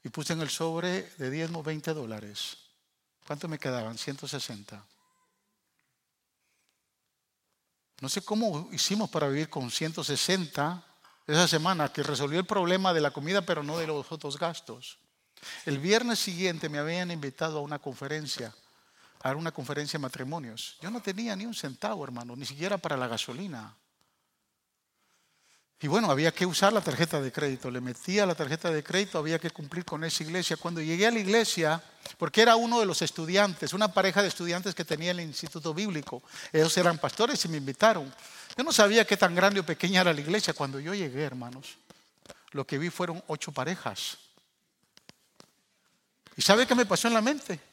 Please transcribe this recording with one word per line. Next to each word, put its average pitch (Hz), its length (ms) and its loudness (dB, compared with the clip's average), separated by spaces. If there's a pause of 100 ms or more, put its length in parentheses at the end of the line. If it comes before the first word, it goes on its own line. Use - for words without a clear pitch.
Y 135 60 -10
puse 156 240 -4
en 165 80 -2
el 147 100 -4
sobre 175 640 -4
de 131 140 -6
diezmo 160 320 -6
veinte 156 280 -4
dólares. 110 640 -8 (680)
¿Cuánto 147 220 -8
me 160 100 -6
quedaban? 117 400 -6
Ciento 139 300 -10
sesenta. 107 580 -10 (3250)
No 135 60 -8
sé 185 140 -2
cómo 214 500 -2
hicimos 196 380 0
para 151 200 0
vivir 151 200 -2
con 123 220 -6
ciento 160 320 -4
sesenta 156 800 0 (420)
esa 160 220 6
semana, 160 440 2
que 147 120 -4
resolvió 143 360 0
el 185 60 -2
problema 185 480 2
de 160 80 4
la 147 80 2
comida, 165 320 0
pero 165 220 -2
no 151 160 -4
de 165 80 -2
los 147 240 -4
otros 147 260 -8
gastos. 139 600 -8 (680)
El 139 140 -2
viernes 220 400 2
siguiente 170 500 -2
me 147 80 -4
habían 170 320 -4
invitado 156 480 -4
a 147 40 -4
una 147 180 -8
conferencia, 139 720 -8 (680)
a 131 80 -4
dar 139 80 -2
una 165 140 -6
conferencia 147 460 -6
de 147 60 -4
matrimonios. 127 800 -10
Yo 180 100 -10
no 233 100 -8
tenía 208 340 -6
ni 202 120 -8
un 226 80 -8
centavo, 165 480 -6
hermano, 120 320 -10
ni 139 100 -10
siquiera 160 320 -4
para 160 180 -2
la 127 120 0
gasolina. 120 680 -8 (2000)
Y 151 40 -2
bueno, 196 220 4
había 151 220 4
que - 140 0
usar 196 260 4
la 220 80 4
tarjeta 156 400 0
de 135 100 -2
crédito. 135 400 -4
Le 123 120 -6
metía 180 440 0
la 175 100 2
tarjeta 160 360 -2
de 151 100 0
crédito, 185 360 -2
había 160 200 0
que 160 120 -4
cumplir 165 340 -8
con 156 220 -6
esa 160 180 -4
iglesia. 170 320 -2
Cuando 170 240 -6
llegué 170 280 2
a 233 40 6
la 233 80 2
iglesia, 185 640 2 (340)
porque 170 240 4
era 233 140 10
uno 233 240 4
de 220 60 6
los 180 160 0
estudiantes, 170 720 2
una 202 200 2
pareja 190 280 4
de 190 80 4
estudiantes 175 460 -4
que 165 100 -4
tenía 165 260 -2
el 175 80 -2
instituto 160 540 -6
bíblico. 156 500 -4 (300)
Ellos 160 240 6
eran 175 220 6
pastores 233 440 2
y 175 60 -2
me 160 80 -2
invitaron. 143 580 2 (400)
Yo 247 80 -2
no 320 80 0
sabía 214 340 8
qué 202 120 2
tan 175 180 6
grande 196 240 6
o 170 60 -2
pequeña 180 340 2
era 180 140 6
la 147 80 -2
iglesia. 196 320 0
Cuando 139 260 -4
yo 156 140 -6
llegué, 151 280 -4
hermanos, 127 540 -8 (760)
lo 139 140 -4
que 143 120 -4
vi 165 120 -2
fueron 170 380 -6
ocho 151 240 -6
parejas. 135 680 -6 (2250)
¿Y - 40 -4
sabe 226 240 8
qué 254 100 4
me 247 100 6
pasó 196 240 0
en 233 40 2
la 220 80 4
mente? 240 380 -2 (140)